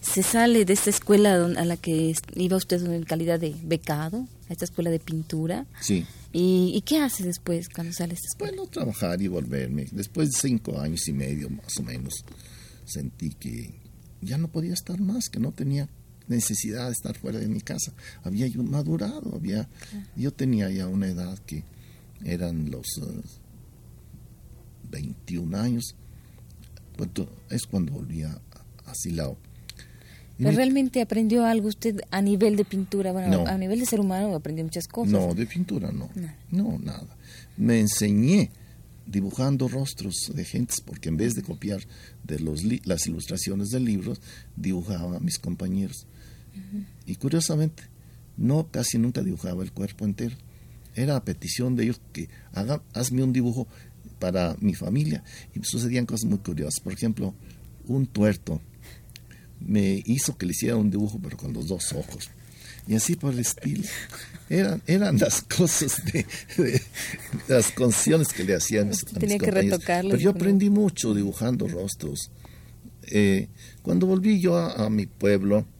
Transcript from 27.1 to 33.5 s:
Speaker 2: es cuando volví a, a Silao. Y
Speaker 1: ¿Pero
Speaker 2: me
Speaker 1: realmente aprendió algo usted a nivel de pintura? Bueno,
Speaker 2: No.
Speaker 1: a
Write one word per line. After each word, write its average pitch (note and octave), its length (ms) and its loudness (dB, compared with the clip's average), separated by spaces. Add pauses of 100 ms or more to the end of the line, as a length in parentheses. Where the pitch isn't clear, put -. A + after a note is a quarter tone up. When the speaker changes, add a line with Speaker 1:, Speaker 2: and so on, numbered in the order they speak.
Speaker 2:
es - 160 -2
cuando E2+ 300 -2
volví - 300 -6
a, D2+ 80 -6 (520)
a - 100 -16
Silao. D#2 440 -4 (1000)
Y - 40 0
Speaker 1:
¿Pero C3 80 6
Speaker 2:
me G#3 60 6
Speaker 1:
realmente C4 440 4
aprendió A3+ 460 4
algo A3+ 220 4
usted G#3+ 300 -2 (120)
a F#3+ 100 0
nivel G3+ 360 6
de G3+ 100 4
pintura? F#3+ 460 -2
Bueno, F#3 160 0 (160)
Speaker 2:
No. - 20 0
Speaker 1:
a F#3+ 100 0